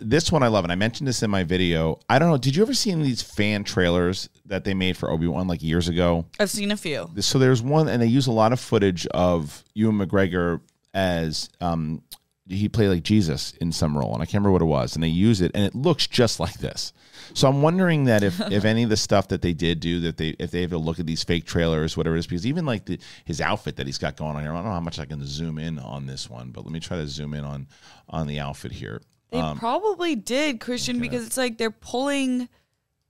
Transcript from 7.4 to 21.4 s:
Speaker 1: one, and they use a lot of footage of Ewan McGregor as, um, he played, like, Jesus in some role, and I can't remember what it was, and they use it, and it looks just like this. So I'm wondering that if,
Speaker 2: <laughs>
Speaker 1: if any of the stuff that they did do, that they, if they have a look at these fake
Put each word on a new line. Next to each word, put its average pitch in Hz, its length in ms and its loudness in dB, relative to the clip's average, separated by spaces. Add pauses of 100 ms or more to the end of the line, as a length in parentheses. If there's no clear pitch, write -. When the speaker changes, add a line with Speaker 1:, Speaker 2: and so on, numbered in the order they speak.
Speaker 1:
one, 147 280 2
and 117 120 2
they 117 60 4
use 127 180 4
a 127 60 0
lot 110 220 4
of 127 60 -2
footage 98 480 2
of 87 560 0 (120)
Ewan 107 240 2
McGregor 90 640 0 (340)
as, 85 540 0 (120)
um, 82 400 -2 (480)
he 101 200 0
played, 107 180 2
like, 87 160 2
Jesus 85 480 2 (100)
in 82 100 0
some 78 240 0
role, 60 180 -2
and 58 100 -4
I - 20 -2
can't - 100 -6
remember 101 180 4
what 87 80 4
it 85 40 4
was, 69 300 0
and 78 80 0
they 82 60 2
use 95 320 4
it, 87 120 2
and 101 120 0
it - 100 -4
looks 147 320 2
just - 320 2
like - 200 -4
this. - 340 -8 (400)
So 139 160 6
I'm 139 120 4
wondering 165 440 4
that 110 180 6
if, 92 160 0
Speaker 2:
<laughs> - 120 -4
Speaker 1:
if 101 120 2
any 110 200 4
of 117 60 2
the 104 60 4
stuff 98 320 2
that 90 140 -2
they 90 100 2
did 82 300 0
do, 85 180 -2
that 82 160 -2
they, 80 140 -2 (100)
if 85 120 -6
they 87 100 -2
have 87 100 -4
a 87 60 -2
look 80 200 -2
at 90 80 -6
these 82 200 -4
fake 85 180 0